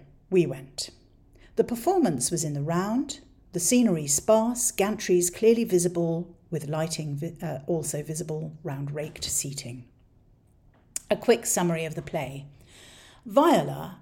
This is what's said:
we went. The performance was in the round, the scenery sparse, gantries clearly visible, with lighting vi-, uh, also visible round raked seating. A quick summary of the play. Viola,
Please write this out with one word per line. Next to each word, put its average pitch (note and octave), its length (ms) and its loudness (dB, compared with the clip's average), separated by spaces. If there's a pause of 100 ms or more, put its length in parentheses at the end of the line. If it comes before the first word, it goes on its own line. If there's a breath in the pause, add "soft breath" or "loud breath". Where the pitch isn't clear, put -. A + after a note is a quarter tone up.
(300)
we F3+ 160 6
went. - 460 -8 (640 soft breath)
The A3+ 80 4
performance A#3 680 0
was D#3+ 140 -2
in D3 80 -4
the C#3+ 80 -4
round, G3 580 -2 (320)
the F3 80 -6
scenery F#3 480 4
sparse, A3+ 640 2
gantries G3 580 2
clearly A3+ 360 4
visible, F3 680 0 (160)
with D3 200 -4
lighting D#3 480 -4
vi-, E3 180 -8 (100)
uh, D3+ 220 -6
also D3+ 340 -2
visible D#3 640 -6
round C#3+ 320 -6
raked D3+ 300 -8
seating. B2+ 580 -6 (1300)
A G3+ 60 2
quick A#3 280 2
summary E3+ 380 0
of D#3+ 120 -6
the E3+ 60 -6
play. C#3 440 -8 (840 loud breath)
Viola, F#3+ 720 4